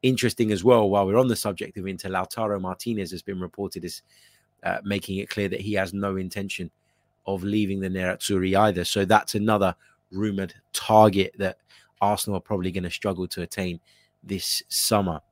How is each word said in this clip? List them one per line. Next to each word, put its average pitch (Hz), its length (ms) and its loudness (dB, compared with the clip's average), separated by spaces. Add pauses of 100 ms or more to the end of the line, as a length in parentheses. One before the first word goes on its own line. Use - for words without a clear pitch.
Interesting 120 500 2
as 92 100 -2
well, 110 280 6
while 98 160 4
we're 101 120 2
on 131 100 4
the 113 60 2
subject 101 440 -6
of 92 80 -8
Inter, 95 240 -8
Lautaro 98 500 -4
Martinez 95 520 -6
has 90 100 -12
been 92 180 -8
reported 92 440 -8
as, - 180 -12 (600)
uh, - 220 -2
making 101 320 -4
it 98 140 -8
clear 101 180 -2
that 95 140 -4
he 104 100 -6
has 95 220 -2
no 101 220 -4
intention 95 540 -8 (560)
of 95 160 -4
leaving 101 380 -2
the 95 80 -4
Nerazzurri 92 720 0
either. 98 260 4
So 98 220 0
that's 107 280 6
another 104 400 2 (380)
rumoured 98 400 -4 (220)
target 107 640 6
that 95 180 -4 (460)
Arsenal 101 340 0
are 87 60 -4
probably 92 300 -4
gonna 90 180 -4
struggle 92 380 -4
to - 120 -10
attain 87 400 -6 (420)
this - 460 -6
summer. 92 640 0